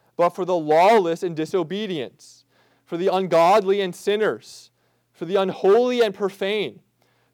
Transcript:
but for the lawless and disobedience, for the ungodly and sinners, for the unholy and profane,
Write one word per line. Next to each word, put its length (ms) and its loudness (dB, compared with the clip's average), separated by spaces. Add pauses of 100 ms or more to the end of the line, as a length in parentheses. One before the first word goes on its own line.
(160)
but 140 2
for 140 -8
the 120 -2
lawless 680 2
and 120 -6
disobedience, 1120 -6 (400)
for 140 -10
the 100 0
ungodly 720 2
and 160 -6
sinners, 760 -4 (400)
for 140 -14
the 120 -4
unholy 640 2
and 120 -2
profane, 680 -6 (520)